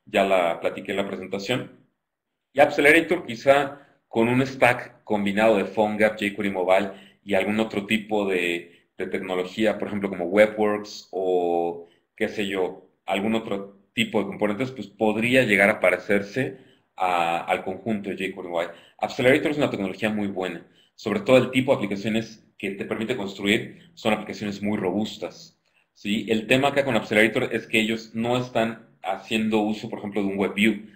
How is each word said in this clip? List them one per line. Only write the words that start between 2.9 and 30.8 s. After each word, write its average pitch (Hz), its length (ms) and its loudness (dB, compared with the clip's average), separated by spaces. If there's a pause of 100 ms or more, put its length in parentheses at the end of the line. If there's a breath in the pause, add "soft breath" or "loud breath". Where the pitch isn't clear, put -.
quizá 139 540 2 (260 loud breath)
con 113 220 2
un 127 180 4
stack - 560 0
combinado 104 540 2
de 92 80 2
PhoneGap, 107 560 0
jQuery 101 300 -2
Mobile 92 400 2 (360 loud breath)
y 98 80 -2
algún 101 260 0
otro 107 260 -2
tipo 104 420 -2
de, 87 600 -4 (100)
de 92 80 -6
tecnología, 95 720 -2
por - 100 -6
ejemplo, 98 200 -4
como 90 160 -4
Webworks 104 880 2
o, 87 760 0 (280 loud breath)
qué 107 120 -2
sé 104 200 -4
yo, 92 420 -4 (160)
algún 101 280 0
otro 101 440 -6 (160)
tipo 113 240 0
de 98 80 0
componentes, 104 460 -2
pues - 160 -14
podría 113 560 2
llegar 101 260 6
a 107 100 0
parecerse 98 800 0 (380 loud breath)
a, 87 420 0
al 92 260 -2
conjunto 98 460 -4
de 87 60 -6
jQuery 90 320 -6
Mobile. 85 220 -2 (280 loud breath)
Accelerator 139 540 2
es 147 40 -4
una 139 140 0
tecnología 101 400 -2
muy 104 160 -2
buena, 92 400 -6 (300 soft breath)
sobre 101 240 -2
todo 127 180 6
el 120 120 2
tipo 127 220 0
de 117 40 4
aplicaciones 107 680 -4 (140)
que 98 140 -6
te 101 120 -8
permite 113 320 -4
construir 101 800 -4
son 110 180 0
aplicaciones 101 500 -6
muy 104 160 -2
robustas, 95 800 -6 (340)
¿sí? 104 360 -4
El 110 180 0
tema 135 220 4
acá 139 160 0
con 131 100 -2
Accelerator 110 580 2
es 113 140 -4
que 113 140 2
ellos 110 340 -2
no 117 220 0
están 123 500 -4 (160)
haciendo 110 580 0
uso, 107 280 -2
por 101 100 -10
ejemplo, 104 240 -4
de 98 60 0
un 98 80 -4
web 98 180 -2
view. 104 420 2